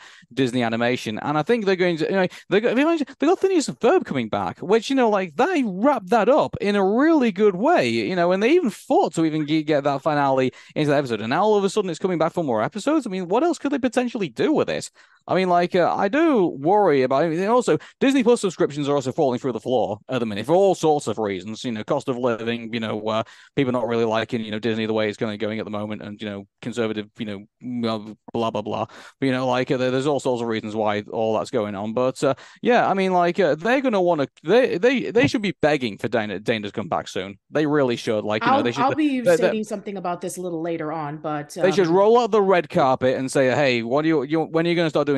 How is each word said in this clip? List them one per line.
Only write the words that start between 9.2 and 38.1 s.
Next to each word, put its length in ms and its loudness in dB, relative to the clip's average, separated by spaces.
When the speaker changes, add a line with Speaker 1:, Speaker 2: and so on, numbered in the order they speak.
Speaker 1:
even 220 0
ge-, 200 0
get 180 2
that 180 -2
finale 500 2
into 160 2
the 60 4
episode. 240 -2
And 80 -6
now 140 0
all 120 4
of 80 2
a 60 0
sudden 200 -2
it's 100 -8
coming 180 -2
back 160 0
for 100 -2
more 180 0
episodes. 460 -2
I 20 -8
mean, 200 -6
what 140 2
else 140 0
could 140 -4
they 80 -2
potentially 480 -2
do 240 -2
with 180 0
it? 220 -6
I 100 -2
mean, 120 2
like, 260 2
uh, 220 4
I 140 0
do 380 2
worry 560 2
about, 200 2
I 60 0
mean, 180 -2
also, 300 2
Disney 220 2
Plus 180 4
subscriptions 480 -2
are 60 2
also 180 -2
falling 260 0
through 140 -4
the 80 -4
floor 380 -2
at 100 -2
the 60 -2
minute 200 -6
for 80 2
all 220 4
sorts 320 0
of 100 -4
reasons, 460 -6
you 80 -6
know, 140 -6
cost 240 -4
of 80 -2
living, 560 -4
you 80 -4
know, 260 -6
uh, 160 -2
people 160 0
not 160 -2
really 160 0
liking, 380 -2
you 100 -8
know, 80 -6
Disney 260 -2
the 60 -4
way 160 0
it's 100 -6
gonna, 200 -6
going 220 -4
at 60 -6
the 60 -10
moment, 300 -8
and, 200 -14
you 60 -8
know, 180 -10
conservative, 460 -4
you 80 -8
know, 200 -10
blah, 380 -4
blah, 180 -2
blah, 100 -4
blah. 240 -4
But, 40 -2
you 60 2
know, 160 -2
like, 240 0
uh, 60 0
there, 140 0
there's 160 0
all 120 0
sorts 220 -2
of 80 -4
reasons 260 -4
why 340 -2
all 280 -2
that's 140 -4
going 220 -2
on. 200 -6
But, 280 -2
uh, 120 2
yeah, 280 2
I 40 0
mean, 200 0
like, 260 2
uh, 160 4
they're 240 0
gonna 220 0
wanna, 260 2
they, 340 2
they, 340 0
they 160 2
should 140 -2
be 200 -4
begging 360 0
for 120 -6
Dana, 320 -2
Dana 260 -2
to 60 -10
come 160 -8
back 180 -2
soon. 320 -8
They 160 -2
really 300 2
should. 300 -4